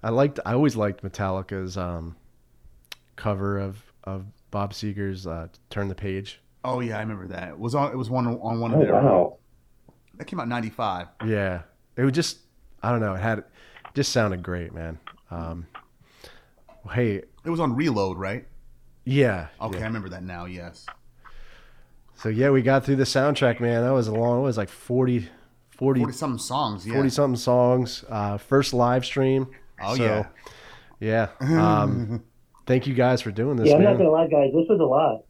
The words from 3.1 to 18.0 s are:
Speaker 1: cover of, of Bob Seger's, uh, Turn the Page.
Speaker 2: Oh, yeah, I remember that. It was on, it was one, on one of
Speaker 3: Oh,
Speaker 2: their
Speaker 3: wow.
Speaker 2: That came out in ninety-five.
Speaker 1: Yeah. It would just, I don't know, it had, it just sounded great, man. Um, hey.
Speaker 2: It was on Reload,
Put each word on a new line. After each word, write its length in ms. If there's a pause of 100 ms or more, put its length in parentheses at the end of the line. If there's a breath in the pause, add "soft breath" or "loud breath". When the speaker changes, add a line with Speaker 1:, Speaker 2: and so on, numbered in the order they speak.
Speaker 1:
cover 420
of, 240 (220)
of 220 (240)
Bob 220
Seger's, 540
uh, 220 (220)
Turn 180
the 60
Page. 460 (240)
Speaker 2:
Oh, 160
yeah, 160
I 40
remember 280
that. 220
It 80
was 160
on, 180
it 40
was 140
one, 160
on 340
one 120
of 80
Speaker 3:
Oh, 20
Speaker 2:
their 120
Speaker 3:
wow. 420 (800)
Speaker 2:
That 100
came 140
out 40
in 60
ninety-five. 580 (180)
Speaker 1:
Yeah. 360 (340)
It 80
would 100
just, 240 (440)
I 80
don't 100
know, 140
it 60
had, 200
it 40 (500 loud breath)
just 180
sounded 300
great, 300
man. 260 (320)
Um, 360 (1300 soft breath)
hey. 300 (220)
Speaker 2:
It 60
was 100
on 160
Reload, 420